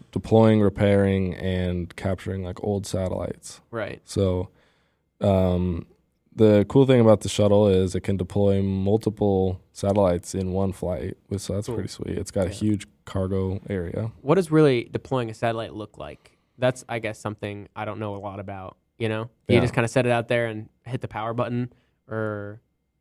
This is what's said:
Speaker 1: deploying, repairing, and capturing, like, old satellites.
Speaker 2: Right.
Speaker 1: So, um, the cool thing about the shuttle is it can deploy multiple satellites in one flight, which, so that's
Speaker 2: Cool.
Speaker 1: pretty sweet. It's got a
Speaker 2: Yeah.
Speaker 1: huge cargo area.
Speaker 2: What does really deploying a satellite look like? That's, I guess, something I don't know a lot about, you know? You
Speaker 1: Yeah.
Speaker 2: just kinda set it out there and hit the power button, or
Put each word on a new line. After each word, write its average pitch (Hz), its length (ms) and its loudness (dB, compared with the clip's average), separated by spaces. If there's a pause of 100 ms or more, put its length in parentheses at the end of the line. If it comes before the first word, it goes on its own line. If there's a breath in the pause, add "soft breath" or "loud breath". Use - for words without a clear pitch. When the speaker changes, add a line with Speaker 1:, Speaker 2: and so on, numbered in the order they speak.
(120)
Speaker 1:
deploying, 110 500 4
repairing, 98 760 2
and 90 600 -4
capturing, 95 480 -6
like, 90 200 -10
old 101 220 -2
satellites. - 760 -6 (100)
Speaker 2:
Right. 104 340 -8
Speaker 1:
So, 90 440 0 (680)
um, 90 680 2 (480)
the 104 340 6
cool 135 160 6
thing 127 160 6
about 110 200 8
the 104 80 -4
shuttle 104 380 4
is 95 280 2
it 90 60 -4
can 101 140 -2
deploy 98 460 0
multiple 98 1000 0 (140)
satellites 98 640 0
in 92 180 -4
one 95 180 -2
flight, 90 460 -6 (100)
which, 101 140 -6
so - 140 -6
that's 104 100 -6
Speaker 2:
Cool. 120 100 -8
Speaker 1:
pretty 98 140 -6
sweet. - 280 -8
It's 98 140 -8
got 95 140 0
a 87 40 -2
Speaker 2:
Yeah. 101 60 -8
Speaker 1:
huge 104 320 -2 (180)
cargo 95 540 -4 (100)
area. 101 420 -6 (100)
Speaker 2:
What 143 140 2
does 175 160 0
really 147 400 4
deploying 120 400 -4
a - 20 -16
satellite 113 400 -4
look 104 240 -14
like? - 400 -16 (220)
That's, 127 280 -2
I 117 120 -6
guess, 107 200 -6
something 104 560 -10
I 107 100 -10
don't 104 140 -8
know 104 160 -6
a 101 40 -12
lot 98 200 -10
about, 95 380 -14 (220)
you 113 100 -2
know? 110 200 -6 (180)
You 120 80 6
Speaker 1:
Yeah. 120 60 6
Speaker 2:
just 123 120 0
kinda 117 140 0
set 123 180 0
it 120 60 2
out 117 160 -2
there 120 180 0
and 107 240 -8 (160)
hit 123 160 -8
the 123 60 -10
power 113 260 -8
button, 120 400 -4 (340)
or 107 540 -8 (400)